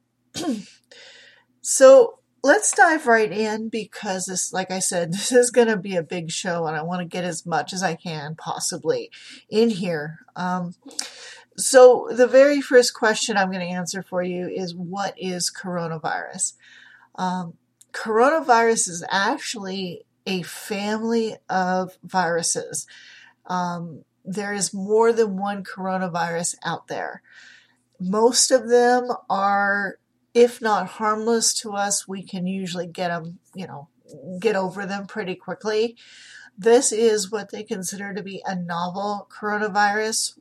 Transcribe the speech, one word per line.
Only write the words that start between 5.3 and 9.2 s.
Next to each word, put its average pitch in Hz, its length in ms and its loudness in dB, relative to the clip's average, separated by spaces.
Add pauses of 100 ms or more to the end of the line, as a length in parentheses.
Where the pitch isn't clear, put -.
is 247 180 6
gonna 226 260 4
be 190 200 -6
a 170 60 -2
big 170 280 -8
show 170 360 -4
and 156 80 -4
I 151 80 -6
wanna 175 220 -6
get 175 200 -8
as 170 200 -8
much 160 300 -4
as 185 80 -6
I 170 120 -2
can 156 420 -10
possibly - 760 -6 (400)